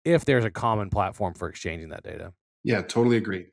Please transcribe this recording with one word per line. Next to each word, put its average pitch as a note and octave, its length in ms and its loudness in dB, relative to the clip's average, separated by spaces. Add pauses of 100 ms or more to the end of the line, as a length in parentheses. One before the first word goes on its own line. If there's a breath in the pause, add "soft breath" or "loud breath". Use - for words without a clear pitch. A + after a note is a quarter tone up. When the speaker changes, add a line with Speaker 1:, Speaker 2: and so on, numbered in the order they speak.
Speaker 1:
if E3 200 4
there's B2+ 200 4
a G#2+ 60 -2
common G#2+ 400 0
platform G2 440 -2
for E2+ 140 -6
exchanging E2 420 -10
that - 120 -14
data. E2+ 300 -12 (300)
Speaker 2:
Yeah, G#2 200 2
totally A#2+ 340 4
agree. F#2+ 360 -2